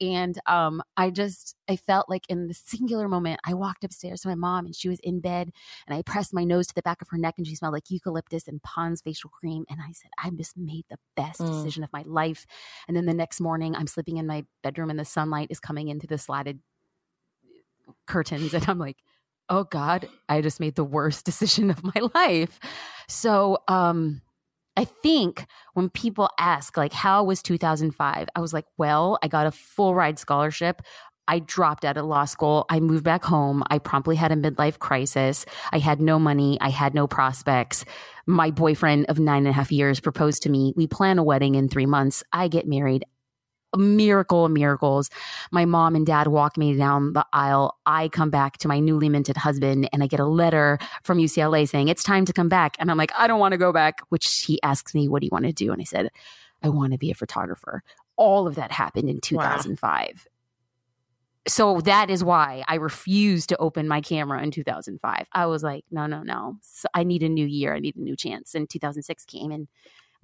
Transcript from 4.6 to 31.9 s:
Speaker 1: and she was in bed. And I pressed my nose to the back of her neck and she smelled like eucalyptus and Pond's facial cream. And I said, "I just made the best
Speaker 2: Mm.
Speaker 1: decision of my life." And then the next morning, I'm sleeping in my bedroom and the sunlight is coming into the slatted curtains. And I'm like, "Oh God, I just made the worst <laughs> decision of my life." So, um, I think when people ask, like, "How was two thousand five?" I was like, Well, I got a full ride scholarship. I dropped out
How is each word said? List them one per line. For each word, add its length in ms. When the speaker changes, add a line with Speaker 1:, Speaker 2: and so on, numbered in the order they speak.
Speaker 1:
and 100
she 140
was 120
in 180
bed. 320
And 100
I 60
pressed 320
my 120
nose 200
to 80
the 80
back 220
of 60
her 100
neck 180
and 80
she 80
smelled 220
like 160
eucalyptus 560
and 160
Pond's 380
facial 280
cream. 400
And 180
I 40
said, 260
"I 140
just 260
made 320
the 80
best 260
Speaker 2:
Mm. 60
Speaker 1:
decision 360
of 100
my 140
life." 400
And 100
then 80
the 80
next 260
morning, 360
I'm 100
sleeping 320
in 80
my 200
bedroom 260
and 80
the 80
sunlight 460
is 80
coming 300
into 180
the 100
slatted 440
curtains. 460
And 140
I'm 120
like, 180
"Oh 140
God, 440
I 140
just 180
made 160
the 80
worst 420
<laughs> 60
decision 380
of 140
my 180
life." 460
So, 600
um, 540
I 60
think 600
when 160
people 480
ask, 400
like, 160
"How 300
was 180
two 160
thousand 340
five?" 440
I 60
was 120
like, 120
Well, 460
I 40
got 200
a 40
full 440
ride 240
scholarship. 600
I 120
dropped 460
out 120